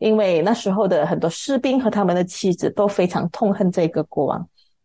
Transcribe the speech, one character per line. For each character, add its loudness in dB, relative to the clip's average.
因 2
为 2
那 2
时 -2
候 2
的 2
很 0
多 0
士 -4
兵 0
和 0
他 0
们 2
的 2
妻 -2
子 -2
都 2
非 0
常 -2
痛 0
恨 0
这 0
个 -2
国 -2
王。 -4